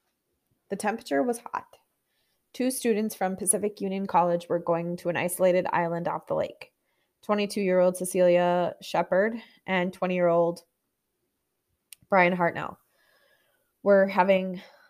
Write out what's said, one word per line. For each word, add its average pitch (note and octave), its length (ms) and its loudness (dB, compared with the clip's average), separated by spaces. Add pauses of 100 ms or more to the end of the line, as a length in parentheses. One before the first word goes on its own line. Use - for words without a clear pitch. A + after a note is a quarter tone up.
(680)
The G3+ 60 -8
temperature A3+ 460 -4
was A#3+ 180 -2 (140)
hot. - 240 -12 (760)
Two B3+ 180 -2
students A3 440 -2
from F#3+ 200 -4
Pacific G#3 440 -4
Union G3 280 -4
College F3 420 2
were F3 100 0
going E3+ 380 -2
to F3 120 -6
an E3 80 -2
isolated F3+ 540 2
island E3+ 360 -2
off D#3+ 200 -6
the - 80 -4
lake. - 360 -6 (500)
Twenty-two-year-old G3 760 0
Cecilia F3 840 2
Shepard F#3+ 540 0 (320)
and F#3 260 -2
twenty-year-old F3 680 0 (1500)
Brian F3+ 260 4
Hartnell E3 420 -2 (1080)
were G3 240 6
having F#3 540 0 (280)